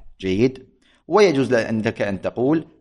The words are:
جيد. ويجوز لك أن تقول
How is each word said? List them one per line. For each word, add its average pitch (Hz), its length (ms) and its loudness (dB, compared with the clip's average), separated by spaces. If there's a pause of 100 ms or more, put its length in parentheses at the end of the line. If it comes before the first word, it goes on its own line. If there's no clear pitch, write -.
(200)
جيد. 101 480 -2 (400)
ويجوز 151 460 2
لك 110 480 -2
أن 101 200 -4
تقول 131 460 -2 (140)